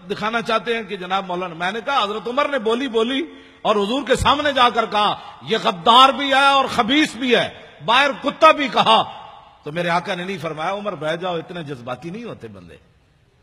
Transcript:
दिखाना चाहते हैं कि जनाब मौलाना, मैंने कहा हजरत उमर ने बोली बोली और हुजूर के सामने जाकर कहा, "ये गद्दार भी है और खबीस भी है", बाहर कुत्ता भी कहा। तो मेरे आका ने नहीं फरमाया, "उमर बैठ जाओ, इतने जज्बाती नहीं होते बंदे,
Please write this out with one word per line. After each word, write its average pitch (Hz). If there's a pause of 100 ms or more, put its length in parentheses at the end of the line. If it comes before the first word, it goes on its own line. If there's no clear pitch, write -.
दिखाना 214
चाहते 226
हैं 226
कि 190
जनाब 185
मौलाना, 180
मैंने 185
कहा 277
हजरत 214
उमर 285
ने 277
बोली 240
बोली 247 (360)
और 214
हुजूर 220
के 262
सामने 285
जाकर 240
कहा, 208
"ये 190
गद्दार 226
भी 277
है 277
और 262
खबीस 262
भी 247
है", -
बाहर 262
कुत्ता 285
भी 285
कहा। 208 (640)
तो 147
मेरे 170
आका 180
ने 175
नहीं 190
फरमाया, 156
"उमर 202
बैठ 156
जाओ, 175
इतने 170
जज्बाती 127
नहीं 220
होते 120
बंदे, 87 (640)